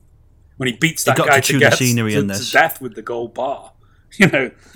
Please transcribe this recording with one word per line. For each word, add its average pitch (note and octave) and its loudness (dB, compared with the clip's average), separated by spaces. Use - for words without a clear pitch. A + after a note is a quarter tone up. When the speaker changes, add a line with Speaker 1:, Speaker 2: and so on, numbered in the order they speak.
Speaker 1:
when C3 -4
he B2 -4
beats - -2
Speaker 2:
he C#3+ 2
Speaker 1:
that B2+ 2
Speaker 2:
got D3+ 2
Speaker 1:
guy C#3 6
Speaker 2:
to - -2
chew - -2
Speaker 1:
to C#3 2
Speaker 2:
the C3 6
Speaker 1:
death, - 2
Speaker 2:
scenery A#2 0
Speaker 1:
to, G#2+ 0
Speaker 2:
in G2+ -2
Speaker 1:
to G2 -6
Speaker 2:
this. A#2 -8
Speaker 1:
death D#3 0
with A#2+ -12
the A2 -16
gold A#2 -8
bar. B2+ -8
<laughs> - -20
You G3+ 4
know, C3 -2